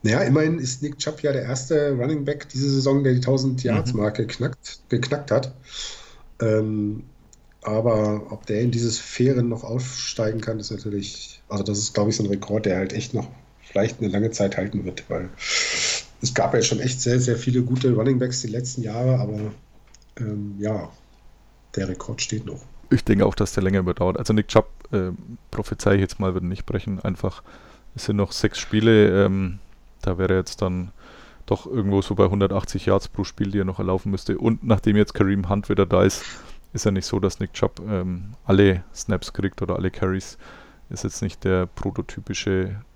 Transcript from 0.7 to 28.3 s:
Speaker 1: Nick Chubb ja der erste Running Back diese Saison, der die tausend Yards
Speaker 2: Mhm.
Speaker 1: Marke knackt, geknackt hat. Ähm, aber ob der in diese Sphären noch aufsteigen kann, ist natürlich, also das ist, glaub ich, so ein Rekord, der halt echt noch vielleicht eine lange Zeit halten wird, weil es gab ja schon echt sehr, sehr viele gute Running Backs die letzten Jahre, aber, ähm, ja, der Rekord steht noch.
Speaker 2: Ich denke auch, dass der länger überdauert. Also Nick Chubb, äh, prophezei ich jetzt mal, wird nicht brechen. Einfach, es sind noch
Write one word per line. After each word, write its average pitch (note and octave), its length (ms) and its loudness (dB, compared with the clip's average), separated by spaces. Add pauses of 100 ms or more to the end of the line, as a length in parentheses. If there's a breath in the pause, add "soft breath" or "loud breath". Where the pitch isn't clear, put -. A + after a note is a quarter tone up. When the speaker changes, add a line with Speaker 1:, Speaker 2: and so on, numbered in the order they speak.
Speaker 1:
Nick C#3+ 160 -6
Chubb - 240 -6
ja C#3+ 100 0
der B2+ 100 -2
erste C#3+ 540 0
Running C#3+ 280 -2
Back D3 240 -6
diese C3+ 220 -2
Saison, C#3 340 4
der C3 100 6
die B2+ 60 4
tausend C3 420 0
Yards A2 300 0
Speaker 2:
Mhm. G#2+ 80 0
Speaker 1:
Marke G#2 260 0
knackt, - 640 -6
geknackt B2+ 420 -2
hat. B2+ 240 0 (840 loud breath)
Ähm, G#2+ 640 0 (600)
aber G#2+ 680 2
ob - 160 -12
der G#2+ 140 0
in A#2+ 100 2
diese A#2 200 0
Sphären B2 580 0
noch A#2 160 -6
aufsteigen A2+ 760 -4
kann, A2 200 -6
ist G#2 100 -10
natürlich, G2+ 800 -8
also G2+ 160 -4
das G2+ 140 -2
ist, G2+ 140 -4
glaub G#2 160 2
ich, G#2+ 80 0
so G#2+ 60 -2
ein G2+ 80 0
Rekord, G2+ 360 -2
der F#2 100 2
halt F#2+ 160 -2
echt - 220 -6
noch G#2+ 140 -4 (340)
vielleicht - 380 -2
eine G#2+ 80 0
lange G#2 220 0
Zeit G2 260 0
halten F#2+ 280 -2
wird, - 260 -10
weil F2+ 180 -4 (920 loud breath)
es - 100 -2
gab B2 220 2
ja A2+ 80 4
schon G#2+ 160 2
echt - 220 -2
sehr, B2+ 200 4
sehr B2 160 2
viele B2 260 0
gute B2+ 300 2
Running B2 280 4
Backs B2 200 -2
die A#2 60 -8
letzten A#2+ 360 -6
Jahre, B2 360 0
aber, G#2 220 -2 (800)
ähm, G#2 400 -4
ja, G#2 300 -4 (840)
der - 140 -2
Rekord - 340 -8
steht - 240 -6
noch. - 140 -12 (300)
Speaker 2:
Ich - 140 4
denke G2+ 220 4
auch, G2 80 2
dass - 180 0
der G2 120 2
länger F#2+ 160 4
überdauert. F2+ 380 0
Also - 140 0
Nick G#2+ 160 4
Chubb, - 200 6 (240)
äh, F#2 180 0 (400)
prophezei G2+ 460 0
ich G2 40 4
jetzt - 200 -2
mal, F#2+ 140 0
wird F2+ 100 -2
nicht F2+ 200 -4
brechen. F#2+ 360 -4
Einfach, - 420 -4 (520 soft breath)
es - 100 -10
sind G#2 120 0
noch G2+ 160 0